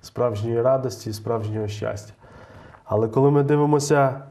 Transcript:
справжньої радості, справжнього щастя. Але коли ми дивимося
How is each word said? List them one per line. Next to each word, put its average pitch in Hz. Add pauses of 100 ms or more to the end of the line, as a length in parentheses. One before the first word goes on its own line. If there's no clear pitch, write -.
справжньої 117
радості, 127
справжнього 107
щастя. 107 (720)
Але 107
коли 135
ми 143
дивимося 147 (100)